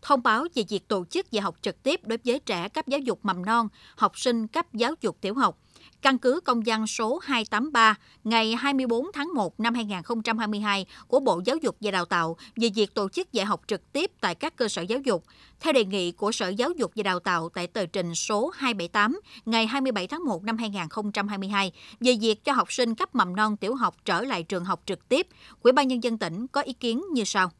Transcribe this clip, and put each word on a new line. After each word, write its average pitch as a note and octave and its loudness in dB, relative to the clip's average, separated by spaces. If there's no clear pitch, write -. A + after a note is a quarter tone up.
Thông C4+ 4
báo A#3+ 4
về A#3 0
việc G3+ -4
tổ F#3 0
chức - -6
dạy G#3 -2
học G3 -6
trực - -6
tiếp D#4 0
đối A3+ -4
với B3 0
trẻ F#3+ -4
cấp - -6
giáo C#4 -2
dục B3 -4
mầm F#3 -4
non, A3+ 2
học - 0
sinh A#3 0
cấp - -4
giáo A#3 0
dục G3 -4
tiểu G3 -4
học. A3+ 0
Căn C4+ 4
cứ C4 2
công A#3+ 0
văn A3 0
số A#3+ -2
hai A#3+ 0
tám A#3+ -2
ba A3+ 6
ngày A3 2
hai C4+ 0
mươi C4 2
bốn A#3 0
tháng D4+ -6
một G3 -2
năm A#3 0
hai A#3 -2
nghìn F#3+ -6
không A3+ -4
trăm A3+ 0
hai A3+ -2
mươi G#3 -2
hai G3+ 0
của B3+ 4
Bộ G3+ 2
Giáo C4 2
dục D4+ -2
và G#3 -2
Đào F3+ 0
tạo E3 0
về A3+ 2
việc G#3 2
tổ G3+ -2
chức - -6
dạy G3+ 0
học G#3 -2
trực - -6
tiếp - 0
tại F3+ -2
các D#4 -6
cơ A#3 0
sở F#3+ -4
giáo G#3+ -4
dục, A#3 0
theo D#4+ 0
đề A#3+ 6
nghị F#3 -2
của G3+ -2
Sở F#3+ -2
Giáo A#3+ -2
dục C#4 -4
và G#3+ -4
Đào F#3 0
tạo E3+ 0
tại F3 -6
tờ G3 -4
trình E3+ -4
số A3 0
hai B3+ -2
bảy F3+ -6
tám A3+ 2
ngày A3+ 2
hai C4+ -2
mươi C4 0
bảy F#3+ -2
tháng E4 -8
một F#3+ -2
năm A3+ -4
hai A3+ -4
nghìn F#3 -6
không G#3 -4
trăm G#3 -2
hai G#3 -6
mươi F#3+ -6
hai G3 0
về B3 4
việc A3 0
cho C#4+ 0
học A3+ 0
sinh A#3 0
cấp F#4 -4
mầm F3+ 2
non G#3+ 0
tiểu G#3+ -2
học F3+ -2
trở F3+ 2
lại A#3 -2
trường F3 -4
học A3+ -2
trực - -6
tiếp, D4+ 2
Ủy B3 8
ban C#4 4
Nhân B3 0
dân A3+ 0
tỉnh G3 -4
có C#4+ -2
ý C4 -6
kiến A#3+ -2
như A#3+ 2
sau. F#3 0